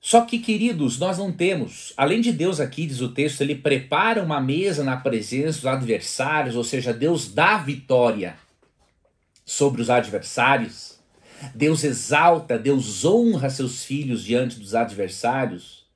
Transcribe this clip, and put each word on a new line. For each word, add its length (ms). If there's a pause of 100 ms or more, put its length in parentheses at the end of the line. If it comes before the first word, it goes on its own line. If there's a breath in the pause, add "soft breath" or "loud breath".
Só 180
que, 180
queridos, 580
nós 220
não 120
temos, 640
além 260
de 100
Deus 280
aqui, 280
diz 140
o 80
texto, 320
ele 120
prepara 720
uma 180
mesa 420
na 140
presença 600
dos 80
adversários, 880
ou 80
seja, 280
Deus 400
dá 280
vitória 760 (1120)
sobre 340
os 120
adversários. 1080 (540 loud breath)
Deus 300
exalta, 760
Deus 480
honra 460
seus 340
filhos 380
diante 340
dos 160
adversários 1120 (100)